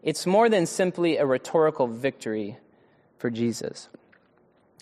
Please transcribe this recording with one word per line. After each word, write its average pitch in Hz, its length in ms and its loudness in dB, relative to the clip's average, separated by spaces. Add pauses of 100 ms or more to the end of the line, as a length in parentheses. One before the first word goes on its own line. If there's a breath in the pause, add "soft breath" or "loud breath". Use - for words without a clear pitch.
It's - 220 -4
more 214 240 4
than 190 160 4
simply 175 520 0
a 147 80 2
rhetorical 139 640 2
victory 113 680 -6 (600 soft breath)
for 123 120 -4
Jesus. 117 600 -6 (920)